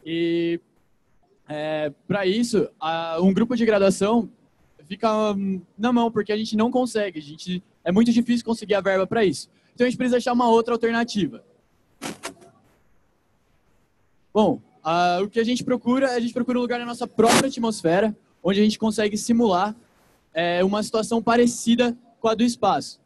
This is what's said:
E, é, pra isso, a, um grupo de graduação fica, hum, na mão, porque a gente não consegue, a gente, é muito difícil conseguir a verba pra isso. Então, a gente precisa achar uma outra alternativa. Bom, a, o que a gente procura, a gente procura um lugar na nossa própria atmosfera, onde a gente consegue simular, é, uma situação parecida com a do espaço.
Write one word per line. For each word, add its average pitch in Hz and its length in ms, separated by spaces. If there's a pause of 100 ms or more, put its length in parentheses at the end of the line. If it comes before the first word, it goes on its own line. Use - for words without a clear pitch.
E, 170 540 (880)
é, 151 420 (160)
pra 196 220
isso, 214 500
a, 165 440
um 190 120
grupo 233 220
de 233 100
graduação 202 640 (540)
fica, 214 480
hum, 196 300 (160)
na 233 160
mão, 233 180
porque 214 220
a 214 40
gente 220 200
não 220 120
consegue, 226 480
a 156 40
gente, 160 420 (180)
é 226 120
muito 233 180
difícil 240 340
conseguir 220 280
a 196 80
verba 190 260
pra 226 160
isso. 160 260 (240)
Então, 240 140
a - 20
gente 214 80
precisa 247 200
achar 240 160
uma 240 160
outra 226 240
alternativa. 226 720 (3000)
Bom, 202 280 (220)
a, 175 400
o 208 60
que 233 100
a 226 60
gente 247 180
procura, 254 480
a 247 80
gente 233 140
procura 247 260
um - 20
lugar 240 160
na 240 80
nossa 240 220
própria 240 400
atmosfera, 214 680 (300)
onde 196 160
a 214 40
gente 214 140
consegue 214 380
simular, 214 580 (600)
é, 175 280
uma 202 220
situação 220 400
parecida 240 720 (220)
com 220 80
a 220 80
do 220 80
espaço. 190 640